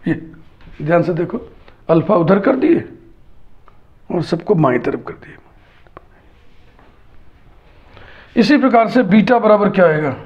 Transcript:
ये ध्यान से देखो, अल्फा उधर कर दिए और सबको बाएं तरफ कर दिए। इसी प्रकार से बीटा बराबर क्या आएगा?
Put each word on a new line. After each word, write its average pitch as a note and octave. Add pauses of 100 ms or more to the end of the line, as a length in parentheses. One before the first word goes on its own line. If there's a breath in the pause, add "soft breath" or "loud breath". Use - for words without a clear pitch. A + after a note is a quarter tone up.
ये D3+ (680)
ध्यान E3
से F3+
देखो, E3+ (520 soft breath)
अल्फा E3
उधर F3
कर C4
दिए D4+ (1300)
और F3
सबको F3
बाएं B2+
तरफ -
कर -
दिए। - (3000 soft breath)
इसी C#4+
प्रकार A#3
से B3
बीटा G#3+
बराबर G#3
क्या F#3
आएगा? D3+